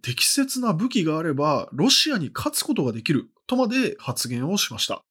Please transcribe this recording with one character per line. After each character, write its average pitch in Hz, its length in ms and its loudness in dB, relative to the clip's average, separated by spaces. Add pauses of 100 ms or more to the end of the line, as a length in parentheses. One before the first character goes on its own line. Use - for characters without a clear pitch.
適 - 260 -2
切 269 340 0
な 233 120 2
武 180 160 0
器 220 160 2
が 156 140 0
あ 160 40 -2
れ 165 100 0
ば 139 400 2
ロ 156 180 2
シ 311 220 2
ア 247 60 0
に 147 160 -4
勝 - 220 -4
つ - 80 -2
こ 302 100 0
と 202 80 0
が 123 100 0
で 110 100 -6
き - 100 0
る 127 160 0 (180)
と - 80 0
ま 247 140 2
で 247 320 0
発 - 280 -4
言 123 220 -2
を 202 60 0
し - 160 -2
ま 110 60 -12
し - 100 -2
た。 - 220 -6